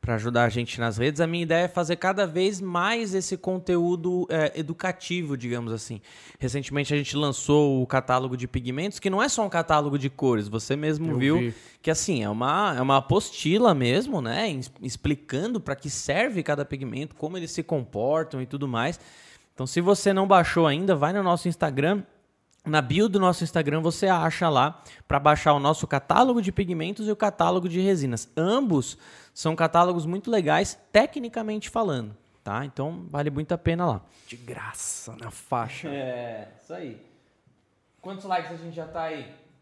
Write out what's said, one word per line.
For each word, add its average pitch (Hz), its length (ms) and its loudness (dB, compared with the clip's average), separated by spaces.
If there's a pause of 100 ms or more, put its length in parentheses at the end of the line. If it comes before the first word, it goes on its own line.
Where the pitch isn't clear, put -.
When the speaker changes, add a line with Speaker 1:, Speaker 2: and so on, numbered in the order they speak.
Speaker 1:
pra 120 140 -2
ajudar 120 300 2
a 120 40 4
gente 117 300 -4
nas 117 200 -2
redes, 143 220 0
a 165 60 2
minha 170 160 -2
ideia 165 220 2
é 175 40 -2
fazer 170 280 -2
cada 190 300 0
vez 185 340 -2
mais 196 540 -2
esse 190 220 -2
conteúdo, 180 920 0
é, 156 280 0
educativo, 165 800 -4
digamos 120 360 -4
assim. 110 280 -8 (380)
Recentemente 139 560 -4
a - 20 2
gente 143 200 -2
lançou 143 680 4
o 123 40 0
catálogo 127 500 0
de 123 100 -6
pigmentos, 131 540 -6
que 196 100 -2
não 190 120 0
é 285 60 2
só 233 160 0
um 196 40 -2
catálogo 151 500 2
de 139 100 -2
cores, 123 400 2
você 110 280 -2
mesmo 156 360 -2
Speaker 2:
Eu 127 60 0
Speaker 1:
viu 139 200 4
Speaker 2:
vi. 117 160 -2 (280)
Speaker 1:
que, 160 80 -2
assim, 156 320 0
é 104 60 -2
uma, 143 500 0
é - 20 -2
uma 135 180 4
apostila 190 760 2
mesmo, 147 460 2
né? 135 300 -2
Es-, 131 200 -8 (100)
explicando 147 800 -4
pra 135 140 -6
que 143 160 -10
serve 196 540 -2
cada 143 200 -2
pigmento, 135 520 -8
como 160 200 -8
eles 170 140 -8
se 165 140 -6
comportam 143 760 -2
e 127 60 -6
tudo 139 220 -6
mais. 123 320 -2 (540)
Então, 131 120 -6
se 170 140 -2
você 196 320 4
não 190 160 2
baixou 170 400 6
ainda, 175 260 2
vai 147 180 2
no 202 100 -2
nosso 175 260 0
Instagram. 160 540 0 (640)
Na 151 180 2
bio 165 260 2
do 196 120 2
nosso 180 240 2
Instagram 156 360 0
você 165 280 0
acha 165 400 2
lá 143 340 2 (240)
pra 139 140 2
baixar 151 340 6
o 143 60 4
nosso 147 260 2
catálogo 240 560 4
de 190 80 0
pigmentos 185 560 -4
e 214 60 0
o - 40 2
catálogo 185 520 2
de 170 120 -2
resinas. 147 560 0
Ambos 185 640 0 (340)
são 160 220 -2
catálogos 170 500 2
muito 185 280 -6
legais, 190 440 2 (140)
tecnicamente 226 800 0
falando, 131 460 -2 (260)
tá? 110 220 -6
Então, 156 440 -8
vale 147 220 -2
muito 151 220 -4
a 170 60 -2
pena 170 280 0
lá. 113 140 0 (260)
Speaker 2:
De - 80 -14
graça, 117 840 -12
na 113 100 -12
faixa. - 580 -6
Speaker 1:
É, 120 600 -8 (120)
isso - 140 -18
aí. 135 260 -14 (1000)
Quantos 190 240 -14
likes 180 260 -2
a 170 60 -12
gente 165 180 -14
já 160 120 -10
tá 165 160 -8
aí? 156 240 -8 (360)